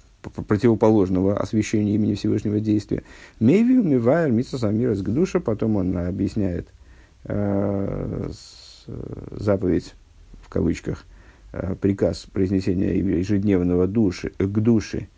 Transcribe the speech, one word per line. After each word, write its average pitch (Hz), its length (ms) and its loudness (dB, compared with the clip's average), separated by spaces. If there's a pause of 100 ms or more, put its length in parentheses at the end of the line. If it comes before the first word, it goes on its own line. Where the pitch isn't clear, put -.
(220)
п-, - 80 -12
п-, - 120 -10
противоположного 101 960 4
освящения 107 560 0
имени 107 200 0
Всевышнего 107 440 -2
действия, 107 460 -2 (340)
"Мейвиу 226 460 4
мивайр 139 480 2
митсвос 117 320 -2
амирас 107 380 0
гдуша", 160 360 0
потом 110 380 -2
он 90 200 0
объясняет, 92 720 -2 (580)
э, 98 1080 -4
с-, - 540 -20 (440)
заповедь, 98 640 0 (480)
в - 60 -20
кавычках, 85 560 -2 (480)
э, 92 280 -6
приказ 95 520 0
произнесения 92 640 0
ежедневного 92 920 2
души, 101 520 -2
э, 95 80 0
к 101 120 -2
душе, 110 600 0